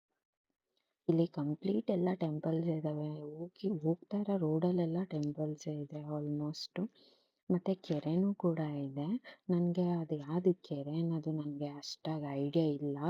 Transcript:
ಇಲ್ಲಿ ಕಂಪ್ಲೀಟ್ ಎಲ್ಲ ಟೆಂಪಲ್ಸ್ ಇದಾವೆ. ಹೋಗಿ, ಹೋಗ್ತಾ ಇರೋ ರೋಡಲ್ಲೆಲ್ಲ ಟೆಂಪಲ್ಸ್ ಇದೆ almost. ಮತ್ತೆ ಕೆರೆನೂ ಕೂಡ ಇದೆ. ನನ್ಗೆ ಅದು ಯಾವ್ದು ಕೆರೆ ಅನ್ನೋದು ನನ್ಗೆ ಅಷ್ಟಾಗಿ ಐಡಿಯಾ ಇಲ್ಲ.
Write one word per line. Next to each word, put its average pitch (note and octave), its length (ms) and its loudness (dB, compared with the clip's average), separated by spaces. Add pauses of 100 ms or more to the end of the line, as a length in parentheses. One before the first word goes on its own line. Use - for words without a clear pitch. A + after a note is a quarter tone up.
(1080)
ಇಲ್ಲಿ E3 180 6
ಕಂಪ್ಲೀಟ್ F#3+ 640 -2
ಎಲ್ಲ F3+ 220 2
ಟೆಂಪಲ್ಸ್ E3 540 0
ಇದಾವೆ. D3+ 420 0
ಹೋಗಿ, D#3 720 -6
ಹೋಗ್ತಾ E3 380 0
ಇರೋ G3+ 200 0
ರೋಡಲ್ಲೆಲ್ಲ E3+ 640 2
ಟೆಂಪಲ್ಸ್ D3+ 640 -4
ಇದೆ D3+ 360 -6
almost. D3+ 840 -4 (640)
ಮತ್ತೆ F#3 220 2
ಕೆರೆನೂ F3 600 0
ಕೂಡ E3 260 0
ಇದೆ. D3 800 -4 (100)
ನನ್ಗೆ F3 400 4
ಅದು E3 260 0
ಯಾವ್ದು E3 380 2
ಕೆರೆ C#3+ 420 -6
ಅನ್ನೋದು E3 360 0
ನನ್ಗೆ D3 360 -4
ಅಷ್ಟಾಗಿ D3 640 -6
ಐಡಿಯಾ C#3+ 340 2
ಇಲ್ಲ. C#3+ 320 0 (120)